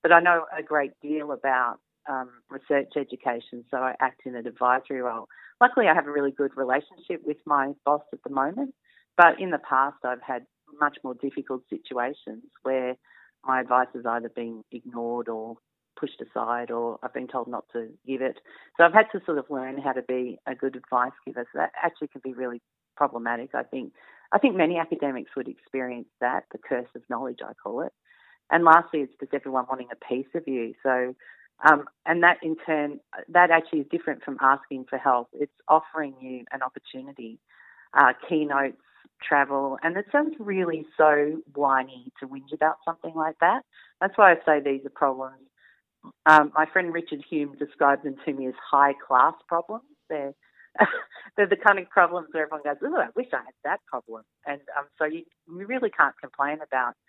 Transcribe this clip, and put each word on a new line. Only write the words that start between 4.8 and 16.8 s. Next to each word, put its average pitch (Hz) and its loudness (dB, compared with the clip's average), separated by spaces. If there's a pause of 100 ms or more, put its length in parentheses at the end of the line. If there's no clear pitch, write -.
role. 113 -8 (320)
Luckily, 240 6
I 160 6
have 151 2
a 147 -8
really 139 0
good 139 -4
relationship 143 -4
with 151 -6
my 143 0 (120)
boss 143 0 (100)
at - -18
the - -12
moment, 170 -4 (420)
but 170 6
in 185 -4
the 151 -2
past 135 -2
I've 123 -6
had 123 -8 (340)
much 147 0
more 127 -8
difficult 135 -8
situations 120 -8 (180)
where 127 -4 (480)
my 131 0
advice 123 2
has 123 -10
either 117 -4
been 113 -10 (100)
ignored 120 -8
or 113 -10 (420)
pushed - -10
aside, 120 -6
or 117 -6